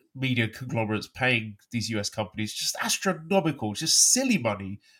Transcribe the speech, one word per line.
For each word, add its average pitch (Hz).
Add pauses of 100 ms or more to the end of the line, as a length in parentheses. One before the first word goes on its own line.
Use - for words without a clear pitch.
(140)
media 127
conglomerates 110
paying 110 (140)
these 113
U 110
S 101
companies 107
just -
astronomical, 160
just -
silly 247
money 98 (200)